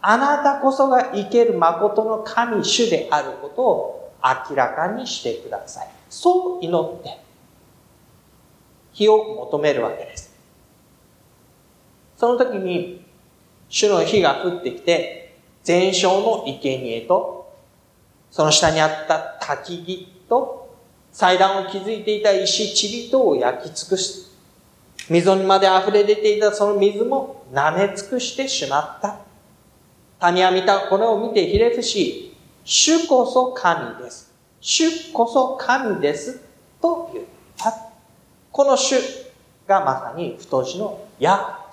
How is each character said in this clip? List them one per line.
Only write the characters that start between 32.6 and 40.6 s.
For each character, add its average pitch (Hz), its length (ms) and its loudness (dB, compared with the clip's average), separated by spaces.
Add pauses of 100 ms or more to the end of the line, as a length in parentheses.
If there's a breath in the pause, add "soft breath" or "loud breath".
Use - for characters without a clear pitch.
「主 330 440 2
こ 254 180 4
そ 254 280 0
神 131 500 -2
で 120 80 -16
す。 - 200 -20 (280)
主 - 520 -2
こ 233 140 2
そ 254 320 0
神 247 420 -2
で 147 140 0
す」 - 260 -10 (400)
と 339 320 -2
言 - 120 -12
っ - 20 -16 (320)
た。 220 180 -4 (760)
こ 277 140 2
の 277 120 4
主 - 200 2 (720)
が 196 160 4
ま 131 160 0
さ 120 160 -12
に 160 240 -8
太 131 240 -2